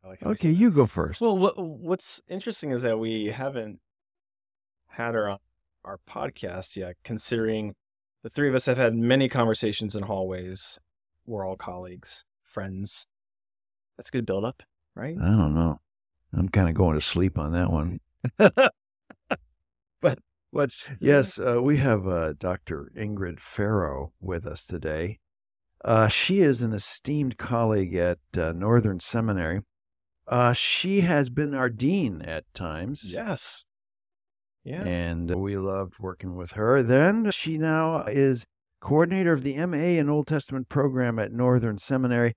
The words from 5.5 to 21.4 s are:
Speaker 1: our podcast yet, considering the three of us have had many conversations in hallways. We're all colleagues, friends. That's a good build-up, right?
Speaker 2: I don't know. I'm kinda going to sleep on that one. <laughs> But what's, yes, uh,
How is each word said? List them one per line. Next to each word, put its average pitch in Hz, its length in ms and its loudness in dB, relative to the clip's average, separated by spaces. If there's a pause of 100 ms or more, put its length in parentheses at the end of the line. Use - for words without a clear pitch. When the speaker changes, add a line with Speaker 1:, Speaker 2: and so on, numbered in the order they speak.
Speaker 1:
our 98 140 -14 (100)
podcast - 680 -10
yet, 90 260 -10
considering 110 720 -4 (480)
the 117 80 -14
three 143 180 0
of 131 60 0
us 127 120 2
have 123 100 2
had 120 180 2
many 123 340 4
conversations 110 680 0
in 98 80 -6
hallways. 92 760 -6 (480)
We're 104 180 -6
all 95 120 -6
colleagues, 90 680 -14 (200)
friends. 98 640 -8 (880)
That's - 140 -16
a - 20 -10
good 120 140 -4
build-up, 101 360 -4 (320)
right? 151 260 -10
Speaker 2:
I 90 160 2
don't 76 180 4
know. 80 260 0 (520)
I'm 87 160 0
kinda 90 240 2
going 82 220 4
to 76 60 0
sleep 87 380 0
on 78 140 -4
that 90 200 0
one. 82 260 -2 (400)
<laughs> 202 120 10 (1500)
But 151 180 2 (320)
what's, - 380 -2 (120)
yes, 139 380 4
uh, 120 240 2